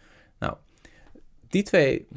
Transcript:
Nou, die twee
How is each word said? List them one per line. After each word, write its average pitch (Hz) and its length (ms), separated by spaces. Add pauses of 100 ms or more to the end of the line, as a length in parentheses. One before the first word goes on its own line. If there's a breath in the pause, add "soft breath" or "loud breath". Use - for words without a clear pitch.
(380 soft breath)
Nou, - 180 (920 soft breath)
die 196 140
twee 151 440 (100)